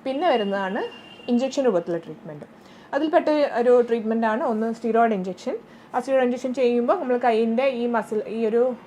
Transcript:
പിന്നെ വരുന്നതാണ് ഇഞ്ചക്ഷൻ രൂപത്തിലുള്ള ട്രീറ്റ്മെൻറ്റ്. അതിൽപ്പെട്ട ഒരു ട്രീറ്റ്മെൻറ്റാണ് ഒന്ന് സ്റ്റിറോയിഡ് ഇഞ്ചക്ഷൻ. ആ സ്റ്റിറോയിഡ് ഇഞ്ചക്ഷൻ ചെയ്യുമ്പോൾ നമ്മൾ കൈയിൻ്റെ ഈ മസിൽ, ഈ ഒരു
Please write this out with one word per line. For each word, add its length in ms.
പിന്നെ 260
വരുന്നതാണ് 520
ഇഞ്ചക്ഷൻ 380
രൂപത്തിലുള്ള 400
ട്രീറ്റ്മെൻറ്റ്. 400
അതിൽപ്പെട്ട 360
ഒരു 280
ട്രീറ്റ്മെൻറ്റാണ് 560
ഒന്ന് 300
സ്റ്റിറോയിഡ് 400
ഇഞ്ചക്ഷൻ. 420
ആ 40
സ്റ്റിറോയിഡ് 260
ഇഞ്ചക്ഷൻ 280
ചെയ്യുമ്പോൾ 460
നമ്മൾ 180
കൈയിൻ്റെ 500
ഈ 200
മസിൽ, 400
ഈ 180
ഒരു 300